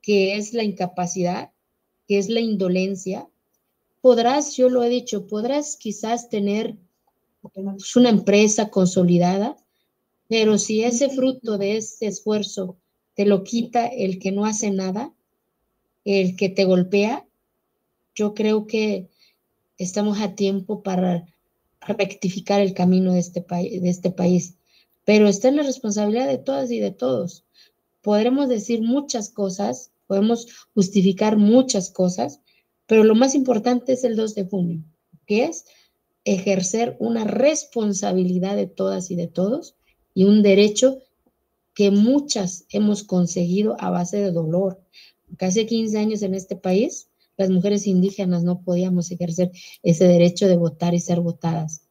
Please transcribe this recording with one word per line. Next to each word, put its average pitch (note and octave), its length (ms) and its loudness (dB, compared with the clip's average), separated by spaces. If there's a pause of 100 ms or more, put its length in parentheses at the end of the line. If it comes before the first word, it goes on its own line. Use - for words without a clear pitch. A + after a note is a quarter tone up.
que G3 340 0
es G#3 180 -8
la A#3 100 -4
incapacidad, F3+ 880 -4 (560)
que G3+ 120 0
es G3 100 -4
la A3+ 120 0
indolencia, F#3+ 840 -2 (760)
podrás, B3+ 540 2
yo B3+ 140 4
lo B3 140 0
he A#3+ 60 0
dicho, A3+ 360 -4
podrás B3+ 500 -4
quizás A3+ 540 -8
tener, G#3 480 -4 (640)
pues, G3 540 -12
una A#3+ 140 6
empresa G#3 600 2
consolidada, F3+ 880 2 (720)
pero G#3+ 300 2
si G#3+ 260 -2
ese B3 260 0
fruto B3+ 480 -2
de G3+ 200 -2
ese G#3+ 300 -8
esfuerzo G3 720 -6 (380)
te G3+ 100 0
lo G3 180 2
quita A#3 440 -2
el F#3+ 320 -4
que F#3+ 120 -4
no G3+ 140 -2
hace G#3+ 240 -4
nada, F#3+ 440 -6 (880)
el F#3+ 320 0
que F#3+ 140 -2
te F#3+ 160 0
golpea, G3+ 600 0 (880)
yo G#3 180 -2
creo G#3+ 340 0
que G#3+ 400 -4 (680)
estamos G#3 420 -4
a G#3+ 160 -4
tiempo G3 480 -4
para F3+ 420 -2 (560)
rectificar - 800 -4
el F#3+ 140 2
camino F#3 400 2
de F3+ 60 2
este F3 220 -6
pa-, F3 180 -8
de F3+ 300 -4
este F3+ 220 -2
país. F3+ 440 0 (500)
Pero G#3+ 220 6
está G3 200 2
en C#4 80 4
la D4 80 0
responsabilidad A3 640 -2
de C4+ 100 -2
todas C4+ 340 -6
y A3+ 80 -4
de G3+ 120 -2
todos. B3 540 -6 (560)
Podremos B3 480 2
decir A3+ 320 -2
muchas A#3+ 480 -2
cosas, G3+ 640 -6 (160)
podemos G#3+ 400 0 (260)
justificar G3 640 2
muchas G#3+ 520 4
cosas, - 520 -2 (460)
pero A3 160 6
lo G#3+ 120 6
más C4 200 4
importante B3 580 0
es B3+ 100 -2
el A3+ 120 0
dos A3 200 -4
de G3 100 -4
junio, E3+ 380 -4 (420)
que A3 200 0
es - 200 -10 (600)
ejercer G3 760 -2
una A3+ 240 -2
responsabilidad G3+ 1300 -2
de G3 120 -2
todas F#3+ 440 -6
y F3 40 -4
de E3+ 120 -4
todos G#3+ 480 -4 (380)
y F#3+ 120 4
un G#3 160 8
derecho G#3 580 4 (760)
que G3+ 180 2
muchas A3 800 0
hemos G#3 320 0
conseguido F3+ 760 0
a F#3+ 100 -4
base F3+ 280 -2
de G3+ 140 -2
dolor. F3 500 -2 (460)
Porque - 180 -8
hace G#3 200 0
quince A3 340 -2
años G#3+ 240 -2
en F#3+ 100 -4
este F#3+ 220 -8
país, G3 520 -2 (300)
las F#3+ 140 0
mujeres G3+ 360 0
indígenas F#3 560 0
no F3+ 200 -2
podíamos F3+ 480 -2
ejercer F3 400 -4 (320)
ese F3 240 4
derecho F3 400 6
de F3+ 100 6
votar E3+ 360 0
y F3 60 2
ser E3+ 220 0
votadas. E3 680 -4